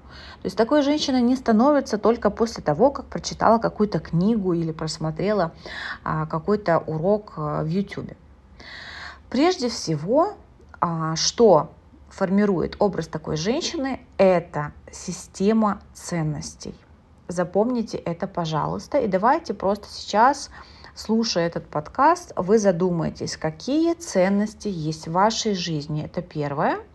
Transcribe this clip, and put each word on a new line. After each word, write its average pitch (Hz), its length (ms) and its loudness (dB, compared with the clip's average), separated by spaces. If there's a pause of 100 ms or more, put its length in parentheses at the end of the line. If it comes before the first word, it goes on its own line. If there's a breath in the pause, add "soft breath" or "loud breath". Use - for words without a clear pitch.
(420 loud breath)
То - 40 -10
есть 196 120 -6
такой 285 240 4
женщиной 277 400 2
не 247 120 4
становится 254 600 4
только 220 320 2
после 214 340 -2
того, 156 280 4
как - 160 -8
прочитала - 520 2
какую-то 208 420 -2
книгу 185 520 0
или 165 180 0
просмотрела, 160 840 -2 (520 loud breath)
а, 156 220 -2
какой-то 170 520 0
урок, 190 580 -2
а, 151 260 -4
в 156 40 -2
Ютубе. 190 500 -6 (1120 loud breath)
Прежде 294 380 2
всего, 226 680 0 (460)
а, 160 360 -2
что 160 560 6 (360)
формирует 190 720 0
образ 175 300 0
такой 160 280 -6
женщины, 262 640 -4 (160)
это 170 560 2 (200)
система 202 880 -2 (120)
ценностей. - 840 -6 (520)
Запомните 196 720 -2
это, 170 300 -6
пожалуйста. 165 680 -4
И 233 100 0
давайте 226 440 0
просто 202 380 -4
сейчас, 254 600 0 (440 loud breath)
слушая 220 540 0
этот 165 180 -6
подкаст, 294 680 0
вы 196 220 2
задумаетесь, 175 800 0
какие 294 580 -2
ценности 202 760 0
есть 160 400 -4
в 165 40 -6
вашей 208 420 2
жизни. 160 500 -4
Это - 180 -8
первое. 156 560 -2 (160)